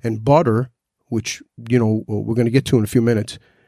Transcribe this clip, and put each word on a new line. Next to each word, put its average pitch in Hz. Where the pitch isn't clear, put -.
and 110
butter, 127
which, -
you 120
know, 110
we're 110
gonna 117
get 131
to 123
in 107
a -
few 120
minutes, 113